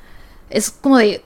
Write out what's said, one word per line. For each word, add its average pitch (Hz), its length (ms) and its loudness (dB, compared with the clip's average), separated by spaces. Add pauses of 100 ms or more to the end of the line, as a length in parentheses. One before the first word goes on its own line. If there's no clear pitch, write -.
(500)
es - 220 -6
como 269 260 0
de, 208 280 0